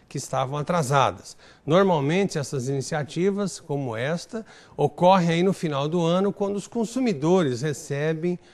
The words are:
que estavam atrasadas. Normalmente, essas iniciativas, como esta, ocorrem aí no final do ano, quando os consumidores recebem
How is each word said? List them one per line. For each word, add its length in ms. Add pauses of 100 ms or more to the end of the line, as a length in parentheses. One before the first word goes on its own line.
que 80
estavam 400
atrasadas. 800 (280)
Normalmente, 720
essas 300
iniciativas, 920
como 340
esta, 500 (300)
ocorrem 540
aí 120
no 120
final 340
do 140
ano, 320
quando 240
os 100
consumidores 920
recebem 760 (160)